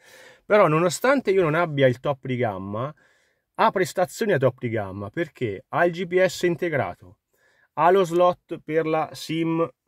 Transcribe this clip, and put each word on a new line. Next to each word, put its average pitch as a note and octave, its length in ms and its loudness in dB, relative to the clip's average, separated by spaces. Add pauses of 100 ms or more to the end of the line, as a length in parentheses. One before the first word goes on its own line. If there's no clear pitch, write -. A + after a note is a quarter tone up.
(440)
Però, G3+ 240 4
nonostante F3+ 640 0
io F#3+ 140 2
non D3+ 100 0
abbia D3+ 320 2
il B2+ 140 2
top C#3+ 260 -6
di C3 100 -4
gamma, G#2+ 560 -4 (640)
ha G#3 160 2
prestazioni G3 640 -2
a D3 80 2
top B2+ 180 2
di B2 120 -6
gamma, G2+ 420 -8
perché A#2+ 560 -6
ha D3+ 180 2
il F3+ 60 2
G F3 160 -8
P F#3 180 2
S - 160 -4
integrato, C#3+ 760 -4 (540)
ha E3 180 4
lo G3 120 6
slot F3 540 0
per D#3 300 -2
la D#3 260 -2
sim E3 580 -4 (160)